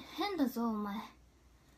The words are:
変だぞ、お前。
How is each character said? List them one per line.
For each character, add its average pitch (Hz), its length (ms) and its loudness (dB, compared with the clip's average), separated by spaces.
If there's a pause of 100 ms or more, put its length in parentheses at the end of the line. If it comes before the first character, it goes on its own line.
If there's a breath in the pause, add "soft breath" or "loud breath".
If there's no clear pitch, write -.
(180)
変 392 200 0
だ 269 100 6
ぞ、 233 220 2
お 220 40 2
前。 208 260 -2 (800 soft breath)